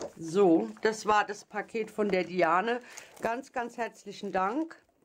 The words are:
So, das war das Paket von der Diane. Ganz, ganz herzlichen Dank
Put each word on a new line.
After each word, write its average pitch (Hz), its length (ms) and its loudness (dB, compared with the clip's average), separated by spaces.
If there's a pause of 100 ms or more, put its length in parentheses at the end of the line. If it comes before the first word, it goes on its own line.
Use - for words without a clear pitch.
(180)
So, 175 520 4 (120)
das 220 240 -2
war 208 180 4
das 202 220 -10
Paket 208 460 -8
von 214 180 -2
der 185 140 2
Diane. 180 580 2 (400)
Ganz, 233 320 -6
ganz 233 240 -6
herzlichen 208 540 -10
Dank 214 440 -2 (300)